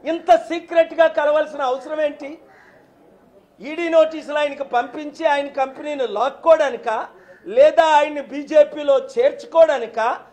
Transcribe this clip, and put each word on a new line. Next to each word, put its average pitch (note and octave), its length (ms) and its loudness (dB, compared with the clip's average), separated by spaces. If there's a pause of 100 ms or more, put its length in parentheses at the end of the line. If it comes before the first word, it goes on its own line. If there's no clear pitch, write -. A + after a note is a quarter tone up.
(120)
ఇంత E4+ 240 2
సీక్రెట్గా E4 720 0
కలవాల్సిన D4+ 540 -2
అవసరం C#4 400 -6
ఏంటి? D4 380 -6 (1200)
ఈడీ D#4 300 -6
నోటీసులు D#4 480 0
ఆయనకు D4 260 -4
పంపించి D4 640 -6
ఆయన C#4+ 220 0
కంపెనీని C#4 600 -6
లాక్కోవడానికా, B3 1000 -2 (360)
లేదా D4+ 380 4
ఆయన్ని D4+ 380 2
బీజేపీలో D4 760 2
చేర్చుకోవడానికా C4 1400 0